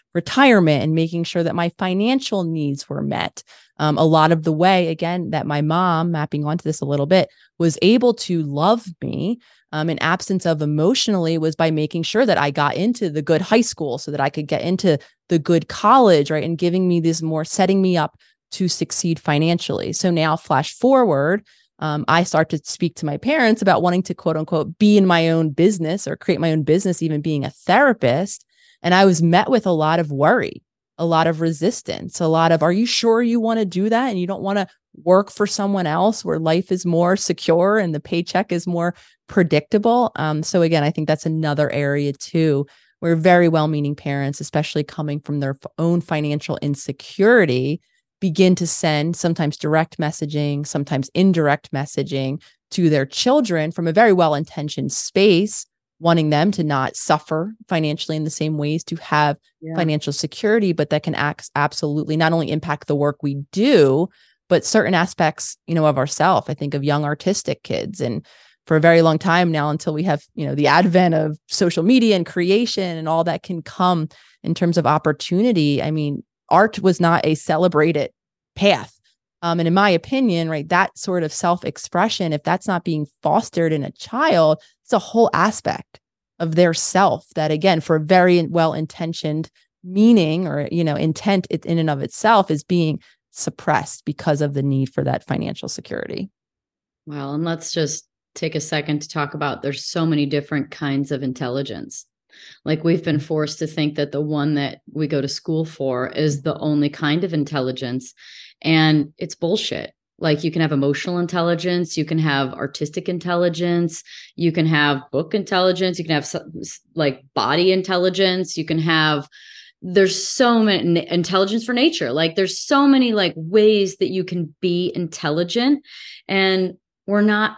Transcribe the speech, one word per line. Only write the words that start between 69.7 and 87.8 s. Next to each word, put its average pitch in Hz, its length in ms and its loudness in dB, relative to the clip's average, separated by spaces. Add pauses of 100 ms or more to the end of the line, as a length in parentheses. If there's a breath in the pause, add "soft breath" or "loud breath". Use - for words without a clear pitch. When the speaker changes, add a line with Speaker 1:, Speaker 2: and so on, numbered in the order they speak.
Speaker 1:
we 151 100 -4
have, 156 200 -2 (120)
you 156 120 -6
know, 135 80 -4
the 143 120 2
advent 175 480 4
of 156 220 -2 (100)
social 175 360 0
media 226 320 4
and 170 100 0
creation 185 720 -2
and 160 120 -6
all 165 160 2
that 165 180 -4
can 175 180 -8
come 175 460 0 (340 soft breath)
in - 140 -2
terms 170 220 0
of 165 100 2
opportunity. 156 960 0
I 151 80 -4
mean, 151 320 -4 (260)
art 208 300 4
was 185 200 2
not 170 260 2
a 160 100 0
celebrated 156 760 0 (440)
path. 180 440 0 (420)
Um, 170 180 0
and 165 80 2
in 165 60 2
my 196 160 4
opinion, 180 600 0
right, 156 200 -6
that - 280 0
sort 180 260 -2
of 151 100 -4
self-expression, 175 1000 -2
if 147 100 -4
that's 175 240 -2
not 185 160 -2
being 151 240 -4 (140)
fostered 165 520 0
in 147 100 -2
a - 80 -8
child, 170 680 0 (240 soft breath)
it's - 100 -6
a 214 60 2
whole 226 340 2
aspect - 640 -4 (400)
of 160 160 -4
their 170 180 6
self 175 520 0 (100)
that, 156 160 -2
again, 160 300 2